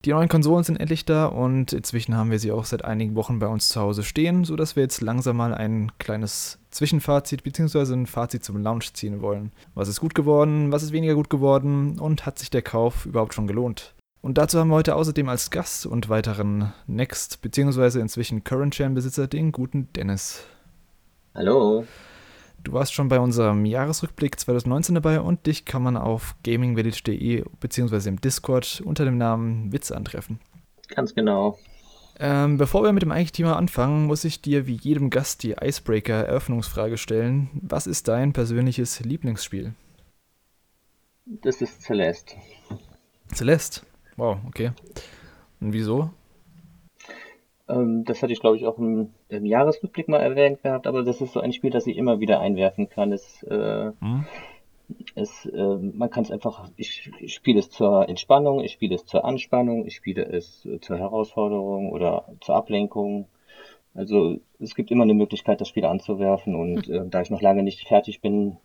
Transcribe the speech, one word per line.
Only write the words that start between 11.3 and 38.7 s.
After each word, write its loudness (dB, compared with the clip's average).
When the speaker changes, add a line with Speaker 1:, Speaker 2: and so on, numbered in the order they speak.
Speaker 1:
und -2
hat -6
sich -12
der 0
Kauf 0
überhaupt -2
schon -2
gelohnt? -4
Und 0
dazu 4
haben 4
wir 6
heute 4
außerdem 0
als -4
Gast -6
und -2
weiteren 0
Next -6
beziehungsweise 2
inzwischen -4
Current 0
Gen 0
Besitzer -2
den 0
guten -4
Dennis. -4
Speaker 2:
Hallo. 4
Speaker 1:
Du -6
warst 0
schon 0
bei 6
unserem 4
Jahresrückblick -2
zweitausendneunzehn 0
dabei 4
und 0
dich -2
kann -2
man 2
auf -2
gamingvillage 0
punkt -2
de 0
beziehungsweise 0
im -2
Discord -2
unter 0
dem 2
Namen 0
Witz -6
antreffen. -8
Speaker 2:
Ganz -4
genau. 2
Speaker 1:
Ähm, 2
bevor 4
wir 6
mit 4
dem 0
eigentlichen 0
Thema 2
anfangen, 2
muss 0
ich -4
dir 0
wie -2
jedem 0
Gast -2
die -4
Icebreaker-Eröffnungsfrage -2
stellen. 0
Was -4
ist -4
dein 2
persönliches 0